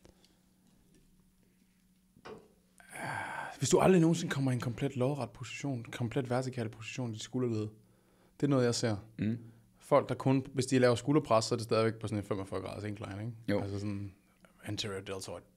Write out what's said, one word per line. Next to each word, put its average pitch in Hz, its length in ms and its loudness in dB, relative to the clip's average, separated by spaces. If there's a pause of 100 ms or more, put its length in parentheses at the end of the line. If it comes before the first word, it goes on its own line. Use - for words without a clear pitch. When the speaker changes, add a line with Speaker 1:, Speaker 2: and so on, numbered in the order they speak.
(3000)
Speaker 1:
At - 640 -8
hvis 127 100 0
du 165 100 6
aldrig 175 220 8
nogensinde 170 320 2
kommer 135 180 0
i - 20 2
en 123 60 0
komplet 127 360 -4
lodret 127 340 0
position, 123 640 -8
komplet 120 380 -2
vertikal 123 400 -2
position 117 400 -8
i 110 40 -6
dit 110 100 -10
skulderled, 113 440 -2 (720)
det - 40 2
er 143 40 4
noget, 131 180 4
jeg 120 100 2
ser. 113 200 0 (240)
Speaker 2:
Mm. 110 180 0 (420)
Speaker 1:
Folk, 127 300 4
der 127 60 -2
kun, 135 380 2
hvis 123 120 0
de 131 140 4
laver 123 160 8
skulderpres, 139 500 4
så 120 100 0
er - 20 -2
det 107 60 -6
stadigvæk 110 320 2
på 110 120 -8
sådan 104 160 -2
en - 40 -
femogfyrre 95 340 -4
graders 98 220 -8
incline, 104 380 -8
ikke? 117 100 -6 (180)
Speaker 2:
Jo. 101 120 2
Speaker 1:
Altså 98 180 -4
sådan 101 320 -6 (540)
anterior 101 340 -6
deltoid 95 420 -8 (160)